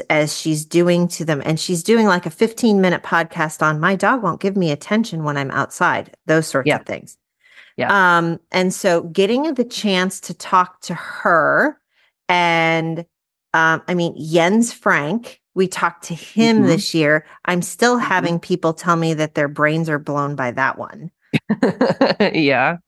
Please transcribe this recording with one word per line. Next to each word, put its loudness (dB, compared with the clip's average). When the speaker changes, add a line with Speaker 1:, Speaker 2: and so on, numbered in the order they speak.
Speaker 1:
as 0
she's -2
doing 2
to -8
them. -2
And -2
she's -4
doing, 4
like, 2
a -4
fifteen 2
minute 2
podcast -2
on 2
"My 2
dog 0
won't -4
give -2
me 0
attention -4
when -2
I'm -4
outside," -2
those 2
sorts -2
Speaker 2:
Yeah. 2
Speaker 1:
of -14
things. -12
Speaker 2:
Yeah. 4
Speaker 1:
Um, -2
and 0
so 0
getting 0
the -2
chance -2
to -14
talk 0
to -10
her 0
and, 0
um, 2
I -2
mean, -2
Jens 2
Frank, -2
we 2
talked -4
to -8
him 0
Speaker 2:
Mm-hmm. 4
Speaker 1:
this 0
year. 2
I'm 0
still 0
Speaker 2:
Mm-hmm. -2
Speaker 1:
having 0
people -2
tell -2
me 0
that -4
their 0
brains 0
are -2
blown -4
by -4
that -2
one. -14
Speaker 2:
<laughs> -2
Yeah. 2